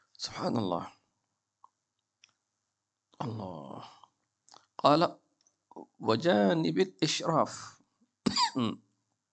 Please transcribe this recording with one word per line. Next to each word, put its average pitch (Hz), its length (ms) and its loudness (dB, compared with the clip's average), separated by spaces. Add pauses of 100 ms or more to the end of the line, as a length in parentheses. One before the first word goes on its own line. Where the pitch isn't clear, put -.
(180)
سبحان - 400 -6
الله. 90 360 -4 (2250)
الله. 98 680 -10 (880)
قال: 151 420 4 (800)
"وجانب 165 800 2
الإشراف." - 1000 -2 (440)
<coughs> - 560 -2 (520)